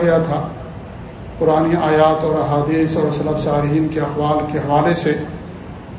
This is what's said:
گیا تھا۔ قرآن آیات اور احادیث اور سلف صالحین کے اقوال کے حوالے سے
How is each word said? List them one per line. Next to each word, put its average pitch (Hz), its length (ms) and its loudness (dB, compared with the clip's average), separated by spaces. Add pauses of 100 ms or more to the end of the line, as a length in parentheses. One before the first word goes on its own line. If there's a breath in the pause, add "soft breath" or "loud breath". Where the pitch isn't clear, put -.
گیا 165 160 4
تھا۔ 147 300 -2 (880)
قرآن 160 260 4 (180)
آیات 156 420 4
اور 156 100 0
احادیث 151 640 0
اور 151 160 0
سلف 147 320 -2
صالحین 147 440 2
کے 156 120 -2
اقوال 151 520 0
کے 151 60 -2
حوالے 147 360 2
سے 151 180 0 (880)